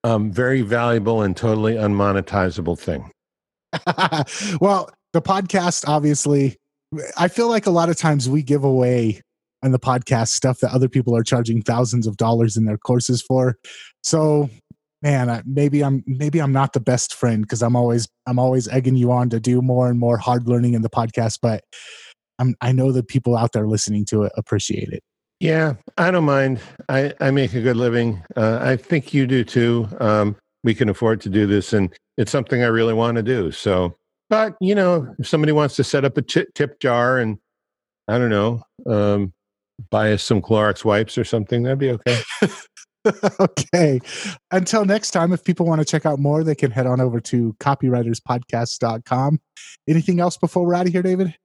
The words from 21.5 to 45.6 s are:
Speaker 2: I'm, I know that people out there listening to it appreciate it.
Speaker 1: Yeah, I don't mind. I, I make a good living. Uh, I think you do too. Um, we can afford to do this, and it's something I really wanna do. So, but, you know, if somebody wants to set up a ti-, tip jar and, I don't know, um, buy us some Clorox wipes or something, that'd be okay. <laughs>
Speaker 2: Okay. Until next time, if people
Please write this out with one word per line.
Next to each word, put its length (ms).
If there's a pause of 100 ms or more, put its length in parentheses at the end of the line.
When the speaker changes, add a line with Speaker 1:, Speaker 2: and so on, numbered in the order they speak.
Speaker 2:
I'm, 220
I 120
know 200
that 160
people 280
out 160
there 140
listening 400
to 160
it 140
appreciate 540
it. 120 (380)
Speaker 1:
Yeah, 340 (240)
I 120
don't 140
mind. 360 (280)
I, 320
I 100
make 240
a 60
good 160
living. 460 (120)
Uh, 260
I 160
think 360
you 140
do 180
too. 440 (120)
Um, 360 (280)
we 100
can 140
afford 340
to 60
do 180
this, 260
and 220 (220)
it's 160
something 300
I 40
really 280
wanna 280
do. 300
So, 420 (360)
but, 300
you 140
know, 440
if 80
somebody 260
wants 240
to 80
set 200
up 140
a 40
ti-, 320
tip 260
jar 380
and, 200 (720)
I 100
don't 100
know, 340 (240)
um, 460 (580)
buy 220
us 100
some 200
Clorox 420
wipes 320
or 80
something, 380
that'd 160
be 140
okay. 280 (220)
<laughs> 60 (920)
Speaker 2:
Okay. 600 (500)
Until 340
next 280
time, 200
if 120
people 200